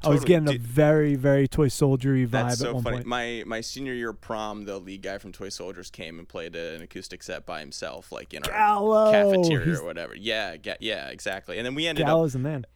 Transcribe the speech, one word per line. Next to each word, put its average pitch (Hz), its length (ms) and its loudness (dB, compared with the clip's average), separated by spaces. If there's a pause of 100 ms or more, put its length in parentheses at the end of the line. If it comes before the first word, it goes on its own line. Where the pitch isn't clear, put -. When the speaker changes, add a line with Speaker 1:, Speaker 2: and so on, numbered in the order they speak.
Speaker 1:
I 156 60 4
was 143 120 6
Speaker 2:
Totally. - 60 0
Speaker 1:
getting 160 220 6
a - 40 4
Speaker 2:
Dude, 120 100 -4
Speaker 1:
very, 151 520 6
very 139 320 6
Toy 151 200 4
Soldier-y 135 580 2
vibe 113 60 -4
Speaker 2:
that's 123 220 0
Speaker 1:
at 117 40 0
Speaker 2:
so 123 160 -2
Speaker 1:
one 123 100 -2
Speaker 2:
funny. 117 140 -2
Speaker 1:
point. 120 100 -8
Speaker 2:
My, 120 380 -4
my 113 160 -6
senior 131 320 -8
year 120 180 -6
prom, 107 540 -8
the 98 140 -8
lead 95 240 -14
guy 101 160 -8
from 113 140 -16
Toy 98 160 -12
Soldiers 90 420 -12
came 82 260 -14
and 82 100 -16
played 85 280 -10
an 82 260 -10
acoustic - 400 -14
set 76 240 -12
by 82 140 -10
himself, 71 520 -12
like, - 220 -14
in 73 100 -10
our - 80 -6
Speaker 1:
Gallo! 214 600 4
Speaker 2:
cafeteria 190 560 4
Speaker 1:
He's - 140 0
Speaker 2:
or 80 40 -10
whatever. 80 300 -10
Yeah, 101 420 -4
ga-, 95 220 -10
yeah, 92 300 -6
exactly. 95 500 -10
And 117 80 -6
then 131 80 -8
we 156 100 -4
ended 160 220 -2
Speaker 1:
Gallo's 160 280 2
Speaker 2:
up, 127 60 -4
Speaker 1:
the 143 80 -4
man. 139 160 -6 (100)